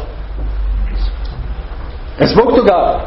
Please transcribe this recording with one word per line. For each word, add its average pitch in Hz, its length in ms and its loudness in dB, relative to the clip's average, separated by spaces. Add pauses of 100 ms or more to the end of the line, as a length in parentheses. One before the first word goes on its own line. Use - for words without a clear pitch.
(2250)
E, 139 60 4
zbog 226 300 4
toga 196 500 4